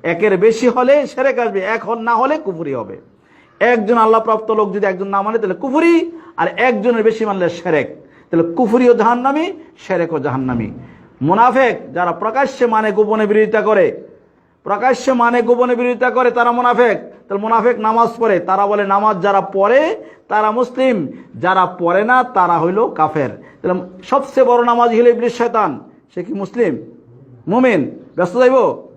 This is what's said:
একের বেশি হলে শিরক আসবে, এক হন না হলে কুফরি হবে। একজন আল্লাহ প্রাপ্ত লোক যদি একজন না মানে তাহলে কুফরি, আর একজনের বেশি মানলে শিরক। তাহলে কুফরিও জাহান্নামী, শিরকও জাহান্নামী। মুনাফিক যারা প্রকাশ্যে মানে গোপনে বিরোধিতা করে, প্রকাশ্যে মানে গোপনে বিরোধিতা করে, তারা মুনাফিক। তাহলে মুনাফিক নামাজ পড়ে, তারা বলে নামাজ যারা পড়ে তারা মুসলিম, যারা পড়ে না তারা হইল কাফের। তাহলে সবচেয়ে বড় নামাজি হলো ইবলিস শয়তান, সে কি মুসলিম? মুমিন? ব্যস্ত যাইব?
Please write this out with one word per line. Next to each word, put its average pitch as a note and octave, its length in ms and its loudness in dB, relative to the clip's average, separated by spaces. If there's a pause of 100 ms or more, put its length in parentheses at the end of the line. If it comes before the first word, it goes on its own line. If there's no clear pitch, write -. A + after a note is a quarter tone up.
একের F3+ 340 0
বেশি A3 320 2
হলে B3+ 380 2
শিরক C4 320 -2
আসবে, G3+ 220 -2
এক G#3 240 -6
হন A3+ 180 -6
না A#3 120 0
হলে C4 240 0
কুফরি E3 360 -8
হবে। G2+ 220 -8 (640)
একজন A3+ 380 2
আল্লাহ A3 220 4
প্রাপ্ত A3 300 -2
লোক G#3 240 0
যদি G3+ 120 -2
একজন F#3+ 220 -4
না G3 140 -2
মানে A3 160 -4
তাহলে G3 160 -2
কুফরি, E4 580 0 (240)
আর E3+ 100 0 (100)
একজনের A#3 460 0
বেশি A3 240 0
মানলে F#3+ 220 -2
শিরক। D#3 380 -2 (440)
তাহলে E3 240 0
কুফরিও A#3+ 400 4
জাহান্নামী, B3+ 580 0 (260)
শিরকও E3 400 -4
জাহান্নামী। B2+ 520 -4 (520)
মুনাফিক A3+ 680 2
যারা F3 200 -2
প্রকাশ্যে B3 540 -2
মানে A3 260 0
গোপনে G#3+ 340 0
বিরোধিতা G#3+ 360 2
করে, F#3+ 400 2 (640)
প্রকাশ্যে B3 480 -2
মানে A#3+ 300 2
গোপনে B3 320 2
বিরোধিতা B3 360 0
করে, B3 200 2
তারা A#3+ 220 0
মুনাফিক। A#3+ 460 2 (300)
তাহলে G3+ 140 -4
মুনাফিক A3+ 360 0
নামাজ A3+ 300 2 (100)
পড়ে, G#3+ 220 2
তারা F#3+ 260 0
বলে G#3 200 0
নামাজ G3+ 360 0
যারা G3 180 2
পড়ে G#3+ 640 0 (240)
তারা G#3+ 220 0
মুসলিম, A#3+ 640 -2 (280)
যারা F3+ 260 4
পড়ে F3+ 380 0
না B3+ 180 4
তারা F3+ 360 2
হইল F#3 300 0
কাফের। D3+ 420 -2 (320)
তাহলে F#3 180 -2 (220)
সবচেয়ে C4+ 440 0
বড় A#3+ 180 2
নামাজি A#3+ 360 2
হলো A#3+ 100 6
ইবলিস A#3 280 -2
শয়তান, A3 420 -2 (340)
সে F3 100 -8
কি A3 100 -10
মুসলিম? F#3 420 0 (720)
মুমিন? G#3+ 420 2 (260)
ব্যস্ত F3+ 220 -2
যাইব? B3 440 2 (140)